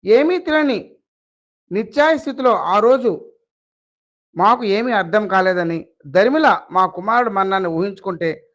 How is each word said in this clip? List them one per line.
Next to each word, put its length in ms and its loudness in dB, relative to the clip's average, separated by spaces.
ఏమీ 340 2
తెలియని 580 -2
నిత్యాయ 460 0
స్థితిలో 380 -2
ఆ 220 0
రోజు 540 0
మాకు 280 2
ఏమీ 280 -2
అర్థం 360 -2
కాలేదని, 580 0
దరిమిల 540 2
మా 160 2
కుమారుడు 440 -2
మరణాన్ని 380 -2
ఊహించుకుంటే 880 -6